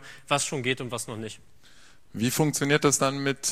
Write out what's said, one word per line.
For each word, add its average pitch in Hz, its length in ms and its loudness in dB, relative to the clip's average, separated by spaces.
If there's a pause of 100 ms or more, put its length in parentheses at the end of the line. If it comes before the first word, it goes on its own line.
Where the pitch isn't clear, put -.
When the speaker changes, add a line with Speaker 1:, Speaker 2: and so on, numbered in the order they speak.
(280)
Speaker 1:
was 175 180 2
schon 139 160 -4
geht 127 180 -2
und 123 120 -8
was 120 160 -8
noch 113 100 -10
nicht. 110 220 -10 (720)
Speaker 2:
Wie 113 180 0
funktioniert 147 540 2
das 139 120 4
dann 139 220 0
mit 139 320 -2